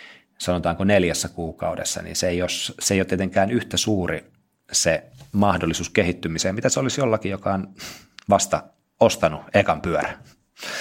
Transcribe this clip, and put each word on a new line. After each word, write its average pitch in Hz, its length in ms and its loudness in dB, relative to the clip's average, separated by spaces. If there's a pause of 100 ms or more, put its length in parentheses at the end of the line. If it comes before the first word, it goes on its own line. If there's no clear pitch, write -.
(380)
sanotaanko 85 460 -2
neljässä 92 440 4
kuukaudessa, 82 760 -6
niin 85 140 -14
se - 120 0
ei 87 140 0
ole, 90 80 -2 (320)
se - 120 0
ei 98 60 4
ole 92 60 2
tietenkään 98 460 0
yhtä - 260 -2
suuri 87 540 -2 (400)
se - 320 0 (280)
mahdollisuus 87 580 2
kehittymiseen, 87 640 0
mitä 120 140 0
se 131 100 0
olisi 135 220 -2
jollakin, 110 300 0
joka 98 220 -2
on 95 200 -4 (560)
vasta 95 340 2 (360)
ostanut 80 420 2 (120)
ekan 90 280 2
pyörän. 78 360 -4 (640)